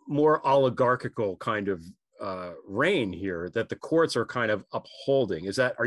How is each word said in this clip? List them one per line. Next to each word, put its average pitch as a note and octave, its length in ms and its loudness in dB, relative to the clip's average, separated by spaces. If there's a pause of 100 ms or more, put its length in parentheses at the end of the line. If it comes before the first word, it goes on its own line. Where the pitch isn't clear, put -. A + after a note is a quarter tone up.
more D3 360 4
oligarchical B2 920 2
kind G#2 320 -2
of E2+ 160 -2 (380)
uh, F#2 300 -8 (140)
reign B2 460 0
here F2 420 -6
that A2+ 140 -2
the - 80 -8
courts D#3+ 400 0
are A#2 80 0
kind A2+ 260 -2
of G#2 220 -2
upholding. A#2 720 -2
Is G2 100 -4
that, B2 220 0
are A#2 80 -2